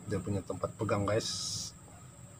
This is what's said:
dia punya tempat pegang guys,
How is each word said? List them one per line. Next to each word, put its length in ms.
dia 160
punya 160
tempat 400
pegang 240
guys, 240